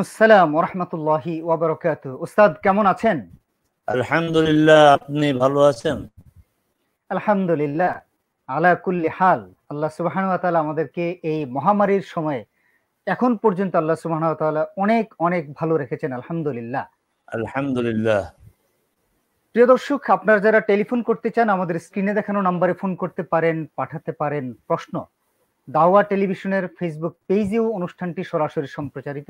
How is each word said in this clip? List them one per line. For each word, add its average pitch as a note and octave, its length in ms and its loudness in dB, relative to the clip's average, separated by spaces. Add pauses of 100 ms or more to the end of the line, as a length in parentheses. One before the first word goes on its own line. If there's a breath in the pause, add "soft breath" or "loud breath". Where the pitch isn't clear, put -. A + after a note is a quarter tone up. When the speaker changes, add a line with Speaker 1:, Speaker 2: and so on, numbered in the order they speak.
Speaker 1:
আসসালাম G#3+ 480 6
ওয়া E3 120 2
রাহমাতুল্লাহি E3 680 -4 (120)
ওয়া E3 160 0
বারাকাতুহু। D#3 540 -4 (100)
উস্তাদ, G#3 260 4 (140)
কেমন G3+ 280 2
আছেন? G#3+ 240 0 (680)
Speaker 2:
আলহামদুলিল্লাহ, D#3 920 4 (160)
আপনি D3 300 -2 (140)
ভালো C#3 180 2 (120)
আছেন? C#3 260 -4 (1160)
Speaker 1:
আলহামদুলিল্লাহ, F3 800 0 (560)
আলা D#3+ 220 2 (120)
কুল্লি F3 340 -2
হাল। F3 240 4 (300)
আল্লাহ D3 260 -4
সুবহানাহু F#3 340 -2
ওয়া F3+ 120 -2
তাআলা E3+ 220 0
আমাদেরকে D#3 380 -6 (280)
এই D#3 80 -4 (160)
মহামারীর G3 600 0
সময়ে D3+ 280 -6 (640)
এখন A#3 240 0 (120)
পর্যন্ত G3 380 0
আল্লাহ D#3 220 0
সুবহানাহু D#3+ 280 -2
ওয়া D3+ 100 -6
তাআলা D#3 200 0 (220)
অনেক A3 220 0 (200)
অনেক F3 180 -2 (160)
ভালো D#3+ 220 -2
রেখেছেন, D3 380 -8
আলহামদুলিল্লাহ। B2+ 640 -8 (420)
Speaker 2:
আলহামদুলিল্লাহ। A2+ 960 -2 (1300)
Speaker 1:
প্রিয় A#3 200 4
দর্শক, C4 280 2 (160)
আপনারা G#3 300 4
যারা A3 140 6 (100)
টেলিফোন G#3 300 0 (100)
করতে A3+ 260 -2
চান, A#3 200 2
আমাদের F3+ 200 -4 (100)
স্ক্রিনে G3+ 340 -2
দেখানো G3+ 280 -4
নাম্বারে F3+ 340 0
ফোন F#3+ 100 -4 (100)
করতে F#3 220 -6 (100)
পারেন, D#3+ 240 0 (220)
পাঠাতে D3+ 320 -8 (100)
পারেন D3 240 -4 (220)
প্রশ্ন। - 260 -6 (760)
দাওয়া E3+ 340 4 (100)
টেলিভিশনের G3 540 -2 (120)
Facebook D#3+ 380 -8 (140)
পেজেও G#3+ 360 0 (120)
অনুষ্ঠানটি F3 440 -8 (100)
সরাসরি D3+ 460 -2
সম্প্রচারিত C#3+ 520 -10